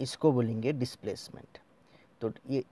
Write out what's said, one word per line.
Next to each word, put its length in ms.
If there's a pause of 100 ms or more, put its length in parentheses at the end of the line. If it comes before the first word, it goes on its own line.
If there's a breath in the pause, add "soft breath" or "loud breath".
इसको 320
बोलेंगे 400
डिस्प्लेसमेंट। 840 (640 soft breath)
तो 120 (180)
ये 220